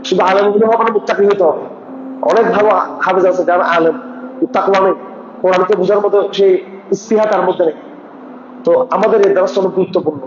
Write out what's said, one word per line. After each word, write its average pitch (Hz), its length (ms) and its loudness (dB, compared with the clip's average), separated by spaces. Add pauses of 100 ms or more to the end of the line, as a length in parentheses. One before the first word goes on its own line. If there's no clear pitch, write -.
শুধু 185 180 0
আলেম 196 300 2
হলে 220 140 2
হবে 226 180 2
না, 226 80 0
মুত্তাকি 202 320 0
হতে 202 200 2
হবে। - 180 2 (600)
অনেক 208 220 2 (120)
ভালো 208 120 4
হা-, 185 220 0 (140)
হাফেজ 185 220 2
আছে 180 180 2
যারা 175 200 2
আলেম, 165 320 2 (560)
তাকওয়া 196 280 2
নেই, 190 140 2 (480)
কোরআনকে 185 340 2
বোঝার 202 280 2
মতো 202 140 2 (140)
সেই 196 200 2 (420)
স্পৃহা 214 380 0
তার 185 100 0
মধ্যে 175 220 0
নেই। 160 120 -2 (880)
তো 170 80 2 (180)
আমাদের 220 360 2
এই - 80 2
দারাসটা 185 260 0
অনেক 185 180 -2
গুরুত্বপূর্ণ। 156 480 -2